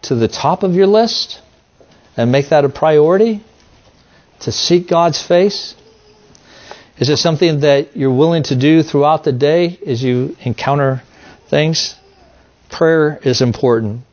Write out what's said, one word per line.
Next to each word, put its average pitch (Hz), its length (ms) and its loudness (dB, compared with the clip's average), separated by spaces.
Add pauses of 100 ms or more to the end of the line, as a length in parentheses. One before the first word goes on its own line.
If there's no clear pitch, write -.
to 131 120 -2
the 113 120 0
top 160 360 -2
of 185 100 0
your 190 140 4
list 220 540 0 (760)
and 117 160 0
make 139 180 0
that 147 140 4
a 139 60 0
priority 170 720 2 (1000)
to 117 100 -8
seek 175 360 -2
God's 170 340 0
face? 185 540 -2 (1200)
Is 123 120 -2
it 143 80 0
something 160 440 0
that 143 340 0
you're 135 180 -2
willing 160 300 2
to 139 120 -4
do 151 260 4
throughout 151 420 0
the 139 100 -2
day 165 520 0
as 123 160 -4
you 123 400 -2
encounter 135 600 -2 (460)
things? 156 460 -2 (760)
Prayer 156 540 0
is 127 180 0
important. 117 600 0 (120)